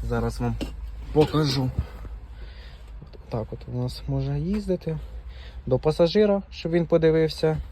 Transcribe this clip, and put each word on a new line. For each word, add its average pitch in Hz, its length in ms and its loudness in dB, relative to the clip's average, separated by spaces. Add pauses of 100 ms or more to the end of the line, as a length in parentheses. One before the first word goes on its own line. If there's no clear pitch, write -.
Зараз 117 360 0
вам 120 140 0 (580)
покажу. 143 580 4 (1600)
Так 110 240 -4
от 131 60 -10 (160)
у 123 80 -2
нас 123 260 -6
може 139 300 0
їздити. 180 600 -2 (680)
До 127 120 4
пасажира, 196 720 4
щоб - 220 -4
він 170 140 4
подивився 160 720 4 (160)